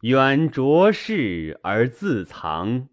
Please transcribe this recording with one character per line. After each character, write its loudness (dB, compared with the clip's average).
远 2
卓 4
士 -4
而 0
自 -4
藏。 -6